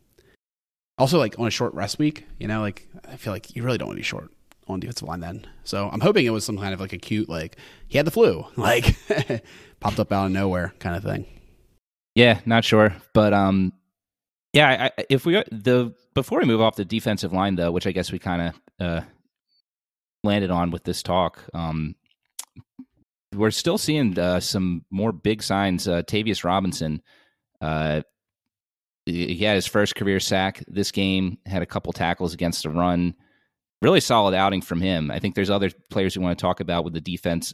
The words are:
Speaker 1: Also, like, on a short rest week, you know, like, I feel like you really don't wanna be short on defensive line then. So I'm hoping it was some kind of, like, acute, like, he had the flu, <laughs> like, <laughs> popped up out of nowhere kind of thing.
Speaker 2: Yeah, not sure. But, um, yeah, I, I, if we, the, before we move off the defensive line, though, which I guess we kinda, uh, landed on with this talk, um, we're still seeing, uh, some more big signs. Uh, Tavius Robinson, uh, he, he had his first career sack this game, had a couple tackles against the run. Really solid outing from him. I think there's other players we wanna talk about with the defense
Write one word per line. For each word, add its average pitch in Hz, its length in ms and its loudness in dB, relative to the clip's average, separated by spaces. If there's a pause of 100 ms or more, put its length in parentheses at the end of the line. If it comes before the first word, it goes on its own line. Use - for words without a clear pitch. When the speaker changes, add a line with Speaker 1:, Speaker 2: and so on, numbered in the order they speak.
(960)
Speaker 1:
Also, 139 220 4
like, 110 200 0
on 117 80 -2
a 110 40 0
short - 240 -4
rest 98 240 -6
week, 151 280 -2 (120)
you - 80 -8
know, 107 140 -2
like, 104 260 -6 (220)
I - 80 -16
feel 110 160 -8
like - 220 -12
you 117 80 -8
really 120 160 -2
don't 65 100 -8
wanna 50 100 -10
be - 40 -8
short - 280 -10 (380)
on 95 120 -6
defensive - 280 -10
line 85 120 -8
then. 90 260 -12 (180)
So 101 280 -4
I'm 107 80 -6
hoping 151 240 4
it 120 60 2
was 110 140 -2
some 107 120 -6
kind 98 160 -6
of, 92 80 -8
like, 98 120 -8
acute, 107 360 -4
like, 82 280 -8 (320)
he - 100 0
had 151 80 2
the 160 40 0
flu, 151 400 2
<laughs> - 60 -20
like, - 400 2 (120)
<laughs> - 720 -6
popped 110 180 -2
up 107 140 -2
out 98 140 2
of 95 60 -2
nowhere 92 460 -2
kind 87 180 -6
of 101 60 -8
thing. 101 240 -6 (880)
Speaker 2:
Yeah, 117 320 8
not 113 180 4
sure. 107 300 6 (180)
But, 107 200 6
um, 95 400 4 (800)
yeah, 147 160 8
I, 131 320 2
I, - 100 -6
if 135 160 4
we, 180 240 4
the, 120 420 2 (220)
before 220 240 0
we 339 80 2
move 113 140 4
off 110 160 4
the 104 80 -4
defensive 101 480 -2
line, 95 240 2
though, 85 160 0
which 90 140 -2
I 95 60 0
guess 85 200 -4
we 92 60 -6
kinda, 87 360 -4 (240)
uh, 85 220 -4 (1200)
landed 101 280 2
on 87 200 0
with 85 140 -6
this - 180 -4
talk, 87 420 -2 (100)
um, 80 420 -6 (1400)
we're 107 160 2
still 170 280 -2
seeing, 135 380 0
uh, 90 220 2
some 90 540 -2
more 101 180 -2
big 104 320 -2
signs. 98 460 0
Uh, 87 140 0
Tavius 107 420 -2
Robinson, 87 580 -2 (580)
uh, 78 420 -2 (1040)
he, 87 280 -4
he 90 100 -2
had 104 120 2
his 92 100 0
first 104 300 0
career 98 240 0
sack 95 480 -2
this 95 240 -4
game, 95 520 0
had 92 160 -4
a 85 60 -2
couple - 260 -6
tackles 87 400 -2
against 85 300 -4
the 78 80 -6
run. 87 440 0 (680)
Really 165 180 6
solid 104 340 4
outing 95 280 2
from 85 180 -4
him. 85 300 0
I - 80 -6
think 98 160 -4
there's 98 160 0
other 98 180 2 (220)
players 95 260 0
we 92 60 -2
wanna 87 140 0
talk - 240 -2
about 85 240 -2
with 82 100 -6
the 82 60 -6
defense 85 540 -4